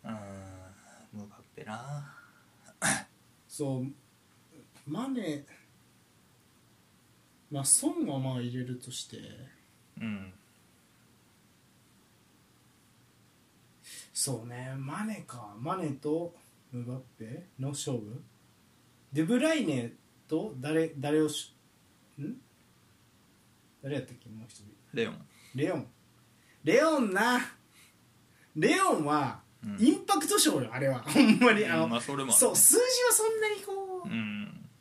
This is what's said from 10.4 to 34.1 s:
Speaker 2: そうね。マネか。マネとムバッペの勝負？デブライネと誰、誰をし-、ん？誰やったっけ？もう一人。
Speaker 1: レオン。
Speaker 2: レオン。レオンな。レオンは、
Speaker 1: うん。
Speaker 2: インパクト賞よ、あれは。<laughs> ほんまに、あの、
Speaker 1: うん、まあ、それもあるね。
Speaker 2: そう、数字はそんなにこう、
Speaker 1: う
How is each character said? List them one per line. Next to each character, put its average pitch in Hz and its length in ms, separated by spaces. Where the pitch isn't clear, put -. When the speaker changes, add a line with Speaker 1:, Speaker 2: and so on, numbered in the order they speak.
Speaker 2:
そ 117 320
う 120 40
ね。 127 280
マ 151 280
ネ 202 220
か。 104 320
マ 165 180
ネ 165 120
と 160 440
ム 123 120
バ 123 120
ッ 127 40
ペ 117 280
の 135 100
勝 139 280
負？ 110 260
デ 151 120
ブ 233 160
ラ 311 140
イ 269 120
ネ 123 280
と 170 320
誰、 160 380
誰 143 240
を 151 80
し-、 - 260
ん？ 233 160
誰 139 120
や 131 60
っ - 40
た - 80
っ - 40
け？ - 120
も 110 160
う - 20
一 - 120
人。 104 60
Speaker 1:
レ 113 140
オ 113 40
ン。 - 140
Speaker 2:
レ 147 180
オ 160 60
ン。 127 100
レ 214 200
オ 320 160
ン 208 140
な。 240 260
レ 269 260
オ 359 120
ン 165 120
は、 143 360
Speaker 1:
う 113 40
ん。 101 120
Speaker 2:
イ 247 120
ン 381 140
パ 403 140
ク 311 80
ト 403 120
賞 160 220
よ、 113 120
あ 127 60
れ 139 80
は。 123 160
<laughs> - 40
ほ - 120
ん 220 200
ま 240 140
に、 208 120
あ - 120
の、 - 80
Speaker 1:
う - 20
ん、 - 40
ま 117 60
あ、 120 40
そ 139 140
れ 139 80
も - 0
あ - 20
る - 20
ね。 110 60
Speaker 2:
そ 233 180
う、 - 40
数 - 200
字 440 40
は 494 60
そ 427 120
ん 440 180
な 427 140
に 392 60
こ 392 440
う、 - 40
Speaker 1:
う - 20